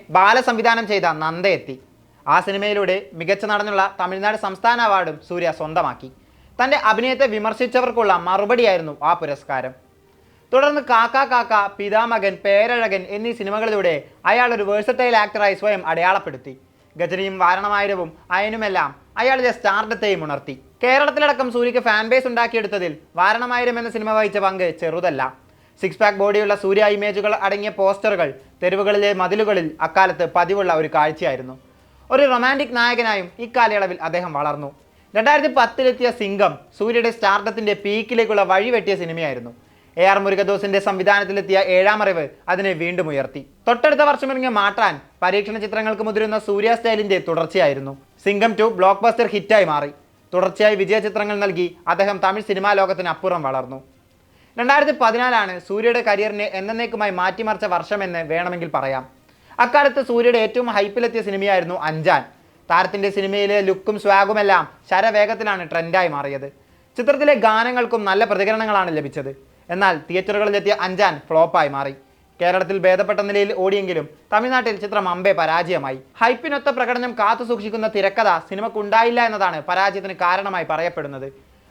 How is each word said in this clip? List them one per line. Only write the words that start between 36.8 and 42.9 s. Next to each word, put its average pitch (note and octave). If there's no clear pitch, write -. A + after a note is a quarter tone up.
സ്റ്റാർഡത്തിൻ്റെ G#3
പീക്കിലേക്കുള്ള A3
വഴിവെട്ടിയ G3+
സിനിമയായിരുന്നു. D3+
എ -
ആർ G3
മുരുകദോസിൻ്റെ G3
സംവിധാനത്തിലെത്തിയ G3
ഏഴാം G3+
അറിവ് E3+
അതിനെ G3
വീണ്ടും F3